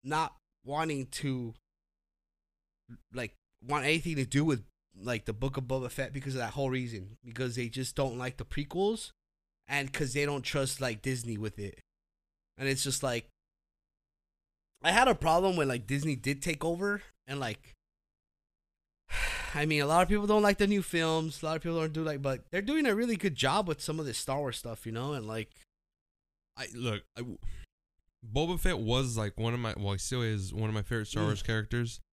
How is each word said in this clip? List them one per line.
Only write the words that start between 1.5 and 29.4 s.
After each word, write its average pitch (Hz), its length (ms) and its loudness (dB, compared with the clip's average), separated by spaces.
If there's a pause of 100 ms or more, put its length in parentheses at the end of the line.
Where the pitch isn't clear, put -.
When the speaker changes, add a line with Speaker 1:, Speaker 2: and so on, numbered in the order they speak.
Speaker 1:
like, 117 220 -8 (300)
want 135 200 0
anything 160 320 2
to 131 80 2
do 139 200 2
with, 135 200 2 (360)
like, 113 260 -4
the 113 80 -4
Book 131 220 -2
of 135 80 -4
Boba 127 260 -4
Fett 135 220 -6
because 135 220 -6
of 131 60 -2
that 110 140 -4
whole 139 160 0
reason, 113 520 -4
because 123 340 -4
they 123 120 -2
just 127 260 -6
don't 131 240 0
like 127 200 -6
the 139 80 -8
prequels 190 640 -2 (580)
and 139 240 -2
'cause 131 220 -2
they 143 100 2
don't 143 180 -2
trust, 135 380 -2
like, 120 220 -4
Disney 117 340 -4
with 104 220 -6
it. 101 200 -8 (800)
And 135 120 -4
it's 135 140 0
just 135 220 0
like, 120 240 -2 (1500)
I 165 80 6
had 233 160 8
a 233 80 8
problem 180 420 4
when, 147 120 4
like, 123 180 -2
Disney 143 300 0
did 139 260 -2
take 160 220 -2
over 196 380 -2 (260)
and, 143 100 -4
like, 117 200 -4 (1500)
<sighs> - 460 -4
I 151 120 2
mean, 151 160 4
a 143 40 2
lot 165 160 6
of 175 60 4
people 208 180 4
don't 208 160 6
like 202 160 6
the 202 80 6
new 202 160 4
films, 160 600 0
a 160 40 -4
lot 160 100 -2
of 156 60 -6
people 165 160 -2
don't 160 140 0
do, 156 100 -2
like, 151 200 -2
but 135 280 -2
they're 190 120 -2
doing 294 240 2
a 208 80 6
really 233 220 2
good 170 180 0
job 170 340 2
with 151 140 -2
some 160 180 -2
of 147 60 -4
this 117 120 -4
Star 139 200 -2
Wars 135 180 -2
stuff, 117 300 -8
you 113 60 -4
know, 131 200 -2
and, 117 160 -4
like, 110 220 -6 (1040)
Speaker 2:
I, 131 180 -8
look, 117 300 -2 (120)
I 113 40 -10
w-, 123 180 -8 (880)
Boba 156 320 0
Fett 180 200 2
was, 120 380 2
like, 104 220 -2
one 117 160 0